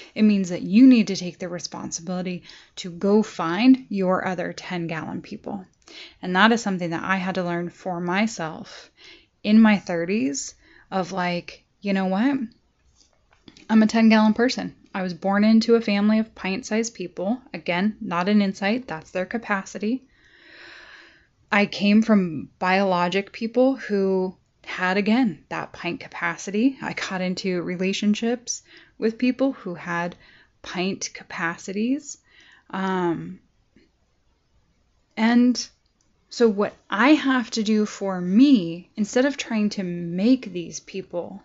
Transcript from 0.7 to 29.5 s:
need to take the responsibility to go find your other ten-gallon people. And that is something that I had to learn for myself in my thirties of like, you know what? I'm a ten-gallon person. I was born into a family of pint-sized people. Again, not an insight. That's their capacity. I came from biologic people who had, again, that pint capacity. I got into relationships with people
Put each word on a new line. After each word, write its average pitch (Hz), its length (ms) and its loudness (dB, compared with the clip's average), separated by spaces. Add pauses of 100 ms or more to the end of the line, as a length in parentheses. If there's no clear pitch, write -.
need 240 200 8
to 196 80 -4
take 180 240 -10
the 180 100 -8
responsibility 180 920 -8 (340)
to 185 140 -12
go 202 320 2
find 214 680 4
your 185 380 0
other 175 260 -4
ten-gallon 170 680 -8
people. 196 440 -12 (560)
And 180 140 -4
that 208 160 6
is 226 100 0
something 180 300 -6
that 165 120 -8
I 190 140 -2
had 185 180 -6
to 185 80 -4
learn 175 260 -4
for 175 300 -10
myself 180 920 -6 (540)
in 214 160 6
my 214 180 8
thirties 202 760 -4 (380)
of 185 200 -4
like, 175 520 -6 (180)
you 196 120 -2
know 190 120 0
what? 220 320 0 (1300)
I'm 220 120 6
a 220 40 4
ten-gallon 220 460 6
person. 220 420 -2 (180)
I 190 100 -4
was 185 100 -4
born 196 300 0
into 226 320 6
a 226 60 2
family 214 380 2
of 220 140 -4
pint-sized 214 640 -4
people. 185 440 -6 (140)
Again, 180 480 -2
not 180 260 -2
an 208 140 4
insight. 202 460 -2
That's 160 240 -12
their 185 160 -4
capacity. 214 760 -6 (1500)
I 208 140 4
came 202 360 2
from 180 480 0 (100)
biologic 185 720 0
people 247 440 0
who 190 600 -2 (300)
had, 185 320 -2
again, 208 520 0
that 160 220 -8
pint - 280 -8
capacity. 208 840 -4
I 170 120 -6
got 185 280 -6
into 180 400 -4
relationships 196 1000 -2 (340)
with 226 200 -2
people 254 360 0